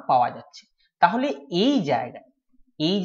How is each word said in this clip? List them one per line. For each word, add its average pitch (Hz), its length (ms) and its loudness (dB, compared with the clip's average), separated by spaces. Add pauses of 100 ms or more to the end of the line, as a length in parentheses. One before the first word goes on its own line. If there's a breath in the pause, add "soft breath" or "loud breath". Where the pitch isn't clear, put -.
পাওয়া 123 280 2
যাচ্ছে। - 260 -20 (400)
তাহলে 233 260 4 (360)
এই 285 100 4 (160)
জায়গায়, 120 380 -6 (520)
এই 175 240 0